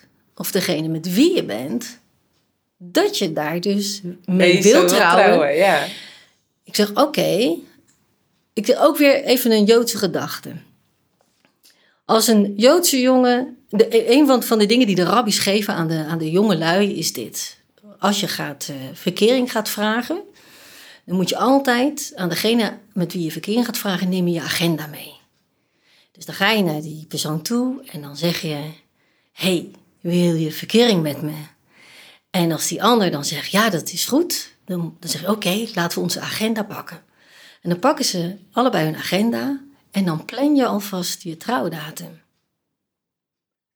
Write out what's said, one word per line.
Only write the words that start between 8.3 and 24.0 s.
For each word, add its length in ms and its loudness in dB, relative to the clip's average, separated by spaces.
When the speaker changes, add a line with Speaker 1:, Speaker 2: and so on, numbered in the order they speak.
Speaker 1:
Ik 140 -4
zeg 120 4
ook 180 4
weer 280 4
even 280 2
een 120 4
Joodse 340 4
gedachte. 540 -4
Als 220 2
een 300 4
Joodse 440 4
jongen, 560 2
de, 440 2
een 140 6
van, 160 4
van 160 0
de 80 4
dingen 200 4
die 100 2
de 80 2
rabbies 340 2
geven 360 0
aan 140 -2
de, 200 -2
aan 100 -4
de 120 -4
jonge 280 2
lui 400 2
is 140 -4
dit. 460 -12
Als 220 0
je 80 -4
gaat, 420 -8
eh, 60 -12
verkering 580 0
gaat 180 -4
vragen, 540 -4
dan 120 -6
moet 120 0
je 80 -4
altijd 800 0
aan 140 -4
degene 500 0
met 200 -4
wie 120 -4
je 80 -6
verkering 340 -2
gaat 120 -8
vragen, 300 -4